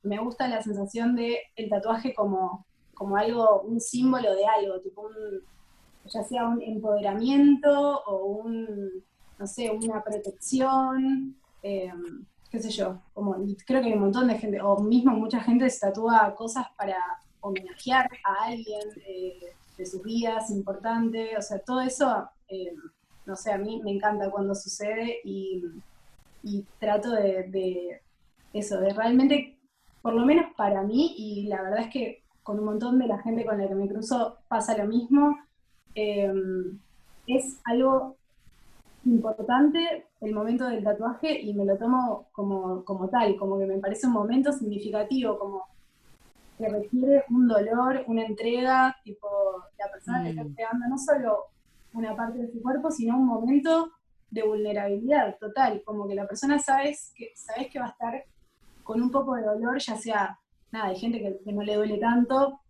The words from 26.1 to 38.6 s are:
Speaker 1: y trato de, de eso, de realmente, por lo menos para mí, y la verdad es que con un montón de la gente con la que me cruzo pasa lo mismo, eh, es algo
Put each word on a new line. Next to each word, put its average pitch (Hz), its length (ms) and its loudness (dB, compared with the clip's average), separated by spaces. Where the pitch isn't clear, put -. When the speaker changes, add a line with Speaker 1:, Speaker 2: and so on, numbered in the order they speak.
Speaker 1:
y 202 200 -6
trato 214 320 0
de, 196 380 2
de 185 520 -4
eso, 202 260 -4
de 196 140 2
realmente, 254 640 4
por 226 100 0
lo 233 120 4
menos 330 200 8
para 202 280 2
mí, 247 340 2
y 208 300 -8
la 190 160 -4
verdad 202 160 -2
es 226 100 -4
que - 340 -6
con 208 160 -6
un 214 60 -2
montón 240 340 2
de 233 80 2
la 202 120 0
gente 226 260 -2
con 214 120 -2
la 196 100 -2
que 196 60 -4
me 196 140 -2
cruzo 226 500 -2
pasa 214 300 -2
lo 208 80 -2
mismo, 277 540 4
eh, 202 360 0
es 262 380 -2
algo 262 540 2